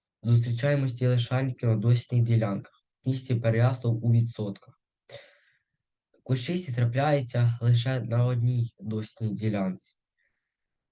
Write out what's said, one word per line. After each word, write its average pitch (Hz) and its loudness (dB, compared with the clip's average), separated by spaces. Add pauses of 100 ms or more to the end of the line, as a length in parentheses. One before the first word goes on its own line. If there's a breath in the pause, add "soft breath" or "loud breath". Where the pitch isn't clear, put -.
(240)
зустрічаємості 123 0
лишайників 123 0
на 110 2
дослідних 120 2
ділянках 110 -2 (200)
в 131 -2
місті 131 -2
Переяслав 113 0
у 117 2
відсотках. 117 -2 (1400 loud breath)
Кущисті 135 -4
трапляються 120 0
лише 120 2
на 120 0
одній 123 0
дослідній 107 -6
ділянці. 98 -4 (960)